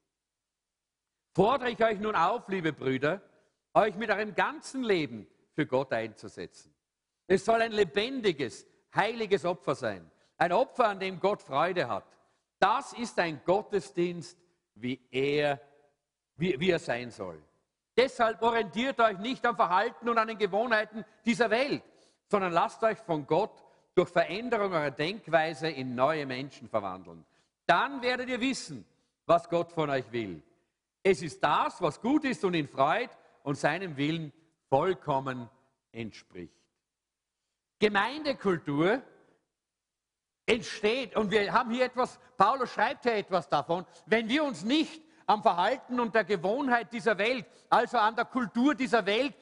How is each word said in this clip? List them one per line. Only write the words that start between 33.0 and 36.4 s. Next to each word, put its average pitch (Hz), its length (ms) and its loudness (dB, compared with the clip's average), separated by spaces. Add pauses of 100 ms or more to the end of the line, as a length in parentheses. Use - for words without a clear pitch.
und 139 140 -4
seinem 165 400 -2
Willen 151 340 -2 (380)
vollkommen 135 800 0 (420)
entspricht.“ 98 640 -12 (1200)